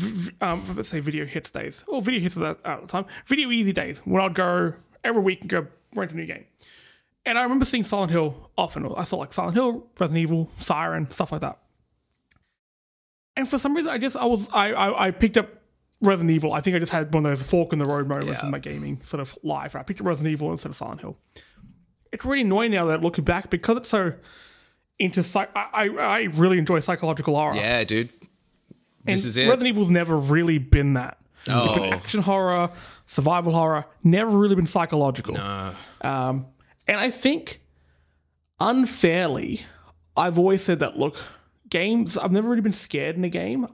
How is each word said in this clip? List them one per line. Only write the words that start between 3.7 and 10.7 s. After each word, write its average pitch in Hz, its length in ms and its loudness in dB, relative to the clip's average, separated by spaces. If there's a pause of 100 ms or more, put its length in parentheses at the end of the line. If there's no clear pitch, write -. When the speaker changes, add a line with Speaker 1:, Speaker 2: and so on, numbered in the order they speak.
Speaker 1:
days, - 320 -4
when 185 160 2
I'd 190 140 0
go 175 400 0 (280)
every 233 200 2
week 185 180 0
and 185 80 -10
go 170 160 -2 (300)
rent 185 160 -4
a 156 40 -12
new 165 120 -10
game. - 180 -14 (800)
And 240 140 0
I - 20 2
remember 254 240 2
seeing 240 160 0
Silent 190 300 0
Hill 156 480 -2
often. 165 260 -4 (100)
I 175 100 -4
saw, 185 120 -4
like, - 160 -8
Silent 175 220 -2
Hill, 247 320 0 (120)
Resident 165 220 2
Evil, 165 380 0
Siren, 160 500 -2